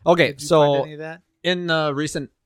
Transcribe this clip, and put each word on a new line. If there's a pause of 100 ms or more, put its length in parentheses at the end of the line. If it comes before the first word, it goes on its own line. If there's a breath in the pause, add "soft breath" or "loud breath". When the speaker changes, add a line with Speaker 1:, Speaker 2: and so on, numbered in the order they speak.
Speaker 1:
Okay,
Speaker 2:
Did
you
Speaker 1:
so (140)
Speaker 2:
find
any
of
that? (200)
Speaker 1:
in
the
recent, (180)